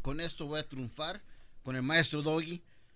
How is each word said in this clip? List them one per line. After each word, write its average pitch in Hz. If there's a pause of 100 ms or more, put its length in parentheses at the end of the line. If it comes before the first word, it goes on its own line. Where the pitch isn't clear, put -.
"Con 143
esto 165
voy 151
a 151
triunfar, 151 (400)
con 131
el 127
maestro 151
Doggy". 160 (340)